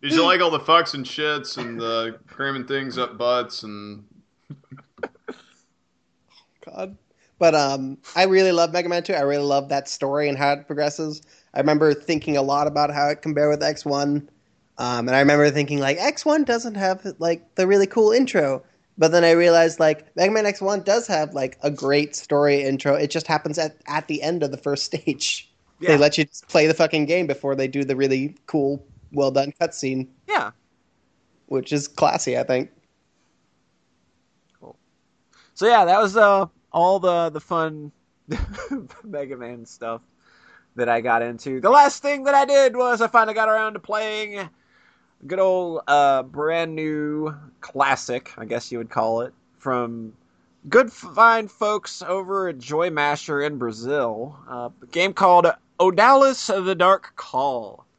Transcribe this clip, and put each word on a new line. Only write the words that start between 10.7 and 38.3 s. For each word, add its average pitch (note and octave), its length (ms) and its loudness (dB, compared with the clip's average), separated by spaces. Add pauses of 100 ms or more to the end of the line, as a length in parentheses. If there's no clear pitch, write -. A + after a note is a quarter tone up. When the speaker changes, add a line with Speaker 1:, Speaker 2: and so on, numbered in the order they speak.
Speaker 2:
I - 60 -4
remember D3+ 340 4
thinking D3+ 440 -2
a C#3 40 0
lot C#3+ 260 0
about D3 260 -2
how D3 160 0
it D3 120 -4
compared D3+ 280 0
with D3+ 140 -2
X D3+ 200 -4
one. C#3+ 460 -2 (480)
Um, B2 300 -4
and B2+ 80 2
I C3+ 40 6
remember D3 300 6
thinking, C#3+ 300 -2
like, C#3 200 0
"X C#4+ 260 -2
one D#4 180 2
doesn't A#3 320 -4
have, F#3+ 300 -2 (140)
like, E3+ 360 -4
the F#3 120 2
really G3 200 4
cool G#3+ 240 4
intro." F3+ 520 0 (340)
But D#3+ 140 4
then E3+ 120 4
I E3 80 8
realized, E3+ 480 6
like, D#3 360 0
Mega F#3 160 2
Man A3 140 0
X G3+ 160 -2
one G3 200 -2
does A3 260 0
have, D#3 260 -2
like, C3 300 -6
a D3 80 0
great C#3+ 440 -2
story C#3+ 480 2
intro. C3+ 300 0
It D3 160 0
just D#3 160 -4
happens D3+ 320 -2
at, D#3 200 -4 (100)
at D3+ 200 -6
the D3+ 140 -6
end D#3+ 220 -2
of C#3 80 -4
the C3+ 60 -12
first C#3+ 260 -4
<laughs> - 20 -6
stage. - 640 -6 (280)
Speaker 3:
Yeah. F3+ 100 -4
Speaker 2:
They D3+ 80 6
let D3 220 4
you F3+ 60 2
just - 220 -20
play D#3 200 4
the D#3+ 80 2
fucking D#3 320 2
game F3 180 0
before C#3 300 -4
they C3+ 120 -2
do C#3 160 -4
the C3+ 120 -2
really C3+ 400 0 (100)
cool, C#3 400 -4 (260)
well-done C#3 480 0
cutscene. C3 480 -4 (220)
Speaker 3:
Yeah. B3+ 220 -2 (960)
Speaker 2:
Which C3 260 -4
is C#3+ 140 -2
classy, D3+ 500 -2
I B2 60 -2
think. C3 260 -2 (1900)
Speaker 3:
Cool. - 160 -20 (800)
So, G3+ 120 0
yeah, A3+ 180 6
that F#3 140 4
was, G3+ 160 0
uh, G3+ 300 4 (260)
all F3+ 280 2
the, E3+ 300 0
the D3+ 120 -10
fun D#3 500 -6 (380)
<laughs> - 420 -10 (320)